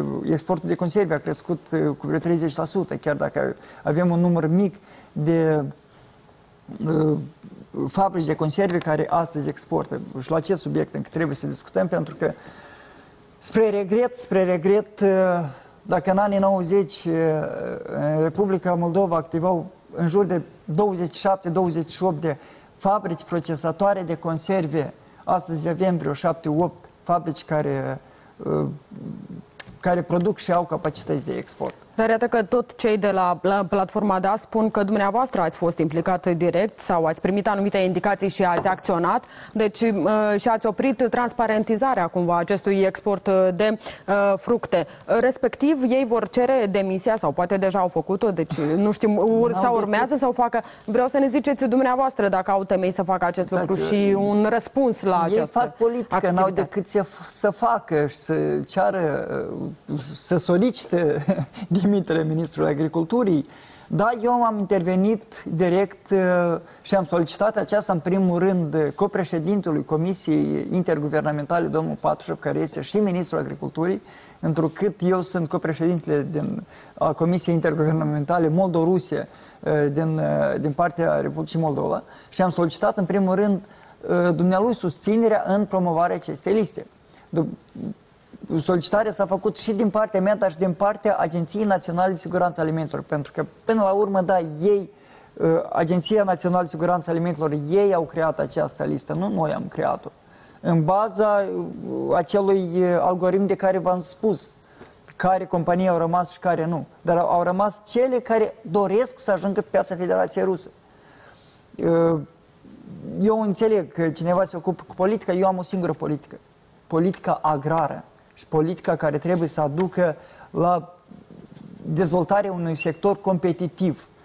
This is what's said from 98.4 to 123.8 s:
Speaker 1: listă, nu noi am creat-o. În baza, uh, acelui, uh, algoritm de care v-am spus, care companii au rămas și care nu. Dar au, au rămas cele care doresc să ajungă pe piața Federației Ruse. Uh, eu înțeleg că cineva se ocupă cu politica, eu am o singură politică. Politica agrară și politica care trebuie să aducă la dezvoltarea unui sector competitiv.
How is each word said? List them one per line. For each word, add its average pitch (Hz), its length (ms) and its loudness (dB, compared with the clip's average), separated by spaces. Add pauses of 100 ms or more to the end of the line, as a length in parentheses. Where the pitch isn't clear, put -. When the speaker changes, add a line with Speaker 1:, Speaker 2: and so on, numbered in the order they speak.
Speaker 1:
listă, 147 300 -4
nu 180 160 -2
noi 160 240 -2
am - 140 -4
creat-o. - 420 -4 (520)
În 165 220 2
baza, 202 600 2 (120)
uh, 135 600 -4
acelui, 196 580 2
uh, 180 260 4
algoritm 185 460 2
de 190 100 0
care 190 220 2
v-am 180 220 0
spus, - 520 -2 (640)
care 185 300 2
companii 180 420 0
au 175 100 4
rămas 170 340 0
și - 80 -16
care 160 260 0
nu. 165 200 -2 (160)
Dar 170 160 2
au, 175 100 2
au 175 160 2
rămas 190 440 0
cele 247 320 2
care 220 340 0 (180)
doresc 202 480 2
să - 120 -2
ajungă 196 300 0
pe - 100 -8
piața 190 240 0
Federației 180 480 0
Ruse. 190 260 -2 (1160)
Uh, 165 340 4 (1000)
eu 214 200 2
înțeleg 208 500 0
că 165 180 0
cineva 175 340 0
se 180 140 -4
ocupă 185 300 -4
cu - 80 -18
politica, 196 380 0
eu 185 140 2
am 185 100 0
o 180 60 -6
singură 175 300 -2
politică. - 440 -6 (500)
Politica 170 540 0
agrară 156 600 0 (380)
și - 60 -20
politica 165 480 0
care 147 220 0
trebuie 170 300 0
să 156 140 -4
aducă 165 540 0 (340)
la 170 460 0 (920)
dezvoltarea 180 640 0
unui 170 240 -4
sector 190 420 0
competitiv. 175 920 -2 (180)